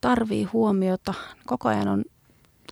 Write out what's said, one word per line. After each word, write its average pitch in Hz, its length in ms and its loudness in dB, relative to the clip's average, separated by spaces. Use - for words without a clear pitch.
tarvii 226 440 0
huomiota, 190 720 0
koko 247 220 -2
ajan 101 200 0
on, 98 160 0